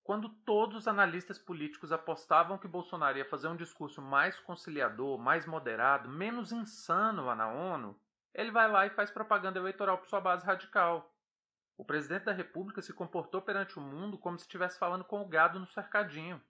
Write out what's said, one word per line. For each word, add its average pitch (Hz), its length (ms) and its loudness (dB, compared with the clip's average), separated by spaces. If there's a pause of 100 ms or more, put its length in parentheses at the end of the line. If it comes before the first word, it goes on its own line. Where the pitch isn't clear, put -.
Quando 214 280 -4
todos 214 480 0
os 214 100 -4
analistas 190 500 2
políticos 151 540 -8
apostavam 165 640 4
que 190 120 -12
Bolsonaro 165 480 0
ia 135 80 -2
fazer 156 240 -4
um 170 80 -4
discurso 156 440 -10
mais 139 380 2
conciliador, 139 800 -4
mais 147 260 2
moderado, 131 640 0
menos 214 440 -6
insano 202 720 -2
lá 123 100 0
na 110 140 0
onu, 135 500 -6 (340)
ele 220 160 -2
vai 220 220 6
lá 196 160 6
e - 20 -2
faz 208 220 -2
propaganda 196 480 0
eleitoral 190 380 0
pra 180 100 -12
sua 196 140 0
base 180 240 2
radical. 180 680 2 (640)
O - 60 -16
presidente 151 400 -2
da 214 80 0
República 190 500 -6
se - 120 -12
comportou 175 480 -4
perante 196 360 -4
o 160 40 -10
mundo 165 360 -8
como 175 220 -6
se - 60 -16
estivesse 180 340 -4
falando 180 240 0
com 208 180 -6
o 202 60 -6
gado 170 320 4
no 185 80 -8
cercadinho. 175 840 -4